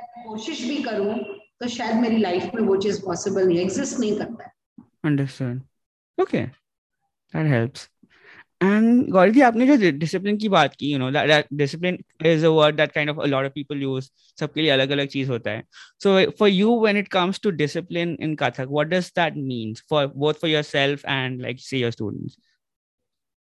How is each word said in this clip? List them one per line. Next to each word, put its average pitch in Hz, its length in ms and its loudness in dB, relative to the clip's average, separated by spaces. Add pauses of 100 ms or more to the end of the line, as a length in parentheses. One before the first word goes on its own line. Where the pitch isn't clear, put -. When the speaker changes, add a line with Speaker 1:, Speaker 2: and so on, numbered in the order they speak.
(180)
Speaker 1:
कोशिश 240 500 -10
भी 285 140 -4
करूं, 208 320 -2 (460)
तो 247 80 -6
शायद 226 280 -4
मेरी 226 220 2
life 185 360 0
में 226 80 0
वो 196 140 2
चीज 196 280 -2
possible 185 440 0
नहीं, 170 100 2
एग्जिस्ट 190 400 -4
नहीं 214 200 0
करता - 260 -10
है। - 80 -20 (540)
Speaker 2:
Understood। 135 540 -2 (600)
Okay, 175 260 -2 (880)
that 156 180 0
helps। 117 340 -4 (760)
And 220 460 4
गौरी 185 220 6
जी, 247 100 6
आपने 240 260 6
जो 285 100 6
डि-, 185 160 4
discipline 180 440 -2
की 214 120 -2
बात 160 260 4
की, 143 240 -4
you 127 60 -2
know, 135 120 -2
that, 147 160 2
that 147 280 0
discipline 160 680 -4
is 160 180 4
a 165 60 6
word 151 260 4
that 151 180 2
kind 151 160 -2
of 147 160 -4
a 143 80 0
lot 135 160 -2
of - 80 -20
people 139 360 -6
use, 131 160 -8 (300)
सबके 151 200 -6
लिए 156 100 2
अलग-अलग 135 360 2
चीज 135 220 -4
होता 113 220 -4
है। 107 140 -8 (380)
So 190 240 4
for - 220 2 (120)
you, 214 80 4
when 214 360 2
it - 40 -20
comes 185 260 0
to 208 180 -4
discipline 170 720 -4
in 156 120 -4
Kathak, 131 300 -4
what 147 200 -2
does 180 260 -4
that 165 220 0
mean 123 400 -6 (180)
for 143 140 2
both 139 280 -2
for 165 140 -4
yourself 147 480 0
and, 127 480 -6
like, 123 140 -8
say, 135 240 -4
your 117 140 -2
students? - 360 -8 (1080)